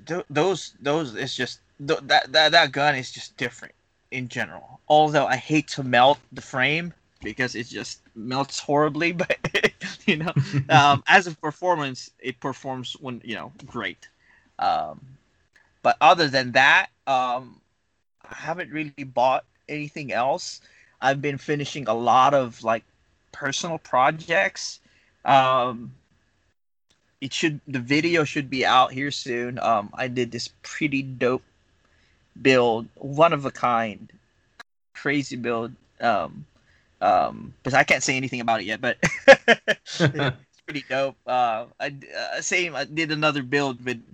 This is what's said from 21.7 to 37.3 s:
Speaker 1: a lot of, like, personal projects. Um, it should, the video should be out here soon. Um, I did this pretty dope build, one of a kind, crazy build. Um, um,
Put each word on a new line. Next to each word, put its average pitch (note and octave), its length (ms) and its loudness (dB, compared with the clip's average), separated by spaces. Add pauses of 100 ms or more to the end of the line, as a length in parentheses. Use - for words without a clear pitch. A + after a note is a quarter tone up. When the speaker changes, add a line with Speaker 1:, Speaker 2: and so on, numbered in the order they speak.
Speaker 1:
a A2 60 2
lot A#2+ 400 6
of, B2 300 -2
like, A2+ 200 -2 (480)
personal D#3 460 -6
projects. D#3+ 1040 0 (460)
Um, C3 680 2 (1300)
it C3 120 -8
should, D3+ 340 -2
the C3+ 120 -6
video D#3 440 2
should C#3 260 -6
be B2+ 160 -2
out B2+ 280 4
here C3+ 180 -6
soon. B2 480 -6
Um, G#2 340 0
I C3 140 -4
did B2 240 -4
this A#2 180 -10 (140)
pretty C#3 400 -4
dope B2+ 400 -2 (960)
build, B2 540 4
one D3+ 380 2
of C#3+ 120 -4
a B2+ 60 -6
kind, A2+ 600 -4 (840)
crazy C#3 420 -4
build. A#2+ 380 -6 (280)
Um, A2 440 0 (560)
um, E2+ 520 0 (100)